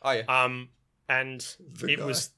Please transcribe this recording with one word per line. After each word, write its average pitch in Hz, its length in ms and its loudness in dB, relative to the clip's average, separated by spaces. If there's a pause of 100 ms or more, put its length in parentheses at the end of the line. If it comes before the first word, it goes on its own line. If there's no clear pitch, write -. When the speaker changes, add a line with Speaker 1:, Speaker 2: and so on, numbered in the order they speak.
Speaker 1:
Oh, 135 80 2
yeah. 117 180 2
Speaker 2:
Um, 127 420 2 (360)
and 131 400 -2 (320)
Speaker 3:
The - 140 -4
Speaker 2:
it 147 60 2
Speaker 3:
guy. 147 80 -4
Speaker 2:
was, 131 320 -2